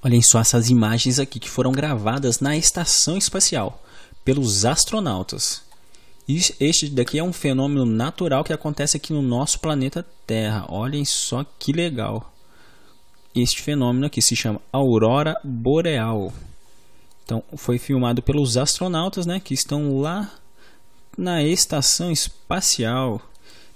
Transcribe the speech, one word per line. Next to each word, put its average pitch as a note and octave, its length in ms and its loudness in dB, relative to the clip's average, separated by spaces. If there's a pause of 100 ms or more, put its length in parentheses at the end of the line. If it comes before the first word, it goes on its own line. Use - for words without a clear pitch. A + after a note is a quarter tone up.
Olhem A#2+ 180 6
só - 180 6
essas A#2 320 4
imagens A#2 480 4
aqui C3 200 -6
que - 100 -12
foram B2+ 220 0
gravadas C3 680 0
na C#3+ 180 0
estação E3+ 600 2
espacial - 640 0 (420)
pelos A#2 400 2
astronautas. C#3+ 960 -2 (680)
E D3+ 120 0 (200)
este D3+ 300 2
daqui C3 300 0
é D#3+ 40 -2
um F3+ 80 -2
fenômeno C3+ 540 0
natural C3+ 580 0
que - 80 -4
acontece D3 460 -2
aqui - 160 -6
no D3 80 0
nosso B2+ 380 0
planeta D3+ 440 -2 (220)
Terra. A2 440 -2
Olhem C3+ 360 -2
só - 380 -2 (160)
que - 120 -2
legal. A#2+ 640 -4 (1000)
Este A#2+ 260 2
fenômeno C3+ 460 0
aqui - 160 -2
se - 120 2
chama G#2+ 240 -2 (140)
aurora C3 720 4
boreal. B2 920 0 (880)
Então, A#2 200 -4 (120)
foi B2 220 -2
filmado B2 460 0
pelos C3+ 340 2
astronautas, F3 680 0
né, F#3 120 -2
que D#3+ 140 -6
estão C#3+ 460 -2
lá F3+ 320 -4 (840)
na F3 280 0
estação E3 680 0
espacial. B2+ 1120 -2 (540)